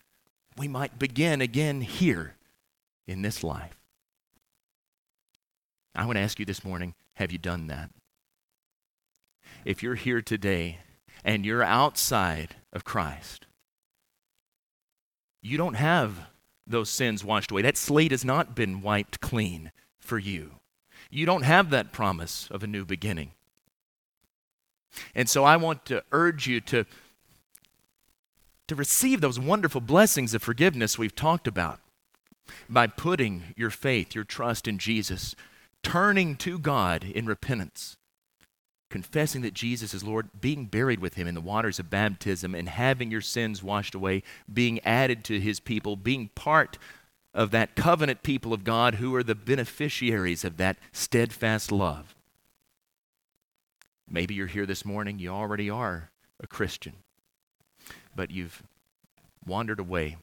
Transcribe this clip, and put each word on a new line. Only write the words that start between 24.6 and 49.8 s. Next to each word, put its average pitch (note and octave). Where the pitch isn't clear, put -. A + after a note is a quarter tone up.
And A#2+
so C#3
I D3+
want D#3+
to B2
urge D#3
you A#2+
to, A#2
to D#3
receive G#3+
those B2
wonderful D3+
blessings C3+
of A2+
forgiveness A#2+
we've A2+
talked D#3+
about F2+
by A#2+
putting A2+
your A2
faith, B2
your G#2+
trust A#2
in G#2
Jesus, G2
turning F#3
to F3+
God A2
in G#2
repentance, -
confessing C3+
that G#2+
Jesus A#2
is F#2+
Lord, A2
being C3+
buried A2
with F2+
Him F2
in E2+
the E2
waters G#2
of E2+
baptism, F#2+
and E2+
having B2
your A2
sins A2
washed G2
away, F#2+
being A#2
added A#2+
to G#2
His G#2
people, G#2
being A#2
part D3+
of G#2
that A2+
covenant D#3
people A#2+
of G2
God A2+
who B2+
are B2
the A2+
beneficiaries A2+